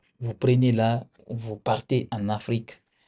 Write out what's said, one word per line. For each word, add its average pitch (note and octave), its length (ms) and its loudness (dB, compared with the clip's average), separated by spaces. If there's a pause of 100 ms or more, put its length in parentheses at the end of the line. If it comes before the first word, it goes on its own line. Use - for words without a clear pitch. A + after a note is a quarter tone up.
(200)
vous A#2 140 -6
prenez B2+ 380 4
là, A2+ 340 2 (220)
vous A2+ 300 -10
partez - 540 -2
en G#2 180 -4
Afrique A2+ 520 -6 (260)